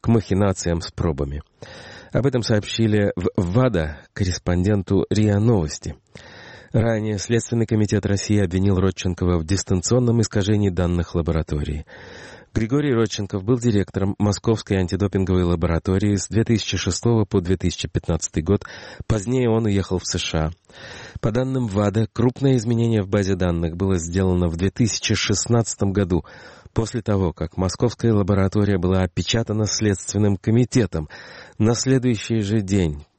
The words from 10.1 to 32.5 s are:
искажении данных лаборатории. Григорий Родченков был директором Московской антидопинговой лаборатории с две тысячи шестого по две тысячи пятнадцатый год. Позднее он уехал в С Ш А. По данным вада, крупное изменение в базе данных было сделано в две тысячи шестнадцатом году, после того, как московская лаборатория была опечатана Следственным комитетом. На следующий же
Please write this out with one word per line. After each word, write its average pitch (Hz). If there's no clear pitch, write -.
искажении 104
данных 87
лаборатории. 76
Григорий 131
Родченков 104
был 120
директором 101
Московской 104
антидопинговой 92
лаборатории 87
с -
две 107
тысячи 104
шестого 110
по 98
две 90
тысячи -
пятнадцатый -
год. 98
Позднее 117
он 113
уехал 98
в -
С -
Ш -
А. 80
По 113
данным 127
вада, 104
крупное 131
изменение 117
в 98
базе 98
данных 87
было 95
сделано 90
в 82
две 92
тысячи -
шестнадцатом 110
году, 90
после 113
того, 95
как -
московская 110
лаборатория 98
была 92
опечатана 107
Следственным 101
комитетом. 110
На 110
следующий 120
же 107